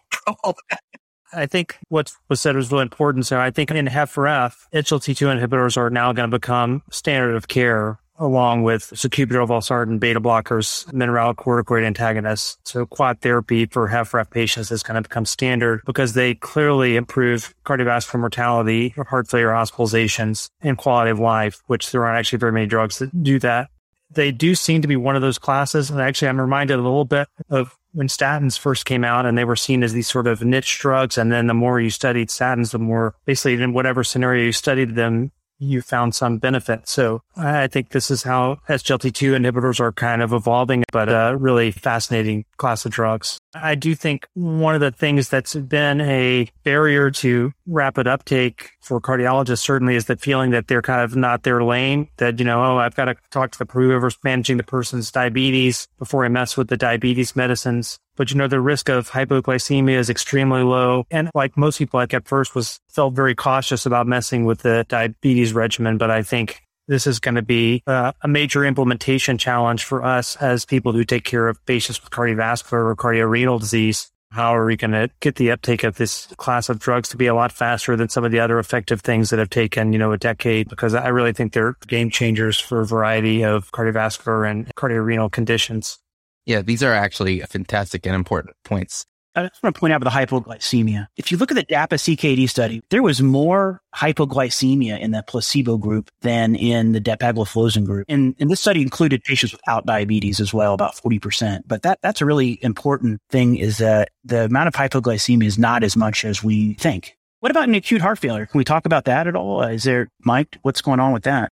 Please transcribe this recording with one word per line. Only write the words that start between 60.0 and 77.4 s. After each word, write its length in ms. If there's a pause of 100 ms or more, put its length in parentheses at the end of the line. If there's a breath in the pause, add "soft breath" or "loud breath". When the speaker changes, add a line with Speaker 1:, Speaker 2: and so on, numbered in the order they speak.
Speaker 2:
extremely 540
low. 440
And 280
like 200
most 220
people, 220
like 120
at 140
first 260
was, 360
felt 260
very 220
cautious 500
about 220
messing 360
with 180
the 260
diabetes 640
regimen. 460
But 120
I 140
think 360 (280)
this 180
is 140
gonna 220
be, 440
uh, 240 (120)
a 40
major 380
implementation 720
challenge 460
for 200
us 320
as 280
people 260
who 140
take 180
care 240
of 180
patients 380
with 80
cardiovascular 800
or 60
cardiorenal 640
disease. 500 (220)
How 240
are 80
we 120
gonna 340 (100)
get 160
the 160
uptake 320
of 120
this 300 (120)
class 300
of 120
drugs 300
to 60
be 120
a 80
lot 160